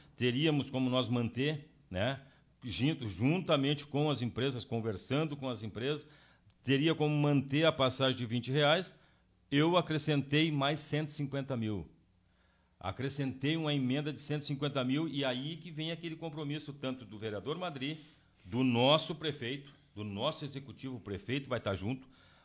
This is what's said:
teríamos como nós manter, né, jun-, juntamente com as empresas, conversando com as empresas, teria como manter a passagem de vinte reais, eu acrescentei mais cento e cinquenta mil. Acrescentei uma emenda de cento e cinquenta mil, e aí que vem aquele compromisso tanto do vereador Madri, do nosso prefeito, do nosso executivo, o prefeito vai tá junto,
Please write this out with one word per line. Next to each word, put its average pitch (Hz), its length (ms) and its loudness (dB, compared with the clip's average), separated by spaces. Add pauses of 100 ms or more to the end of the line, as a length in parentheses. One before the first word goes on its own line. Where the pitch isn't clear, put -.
(180)
teríamos 135 540 2
como 131 180 2
nós 123 180 2
manter, 123 600 0 (200)
né, 113 300 -2 (440)
jun-, 127 440 0
juntamente 143 800 2
com 147 240 0
as 123 140 0
empresas, 120 420 -2
conversando 123 720 -2
com 131 100 -8
as 113 140 -6
empresas, 113 460 -4 (560)
teria 139 320 6
como 151 200 2
manter 147 500 4
a 160 60 8
passagem 131 460 2
de 127 80 -4
vinte 120 260 -2
reais, 151 440 4 (560)
eu 160 260 6
acrescentei 151 760 2
mais 143 280 2
cento 147 300 -2
e - 20 -10
cinquenta 139 440 -4
mil. 107 320 -2 (920)
Acrescentei 139 760 -2
uma 156 200 0
emenda 143 360 0
de 127 60 -8
cento 147 240 -4
e - 40 -10
cinquenta 139 380 -2
mil, 135 240 0
e 139 160 -2
aí 131 320 -2
que 165 140 -14
vem 156 220 -6
aquele 165 240 -8
compromisso 151 580 -6
tanto 131 320 -6
do 101 140 -14
vereador 107 400 -4
Madri, 156 440 -6 (400)
do 110 200 0
nosso 131 500 6
prefeito, 143 580 -6 (220)
do 104 100 -8
nosso 107 400 -4
executivo, 131 520 -10
o 113 40 -10
prefeito 113 480 -6
vai 120 120 -2
tá 101 160 -2
junto, 107 320 -4 (380)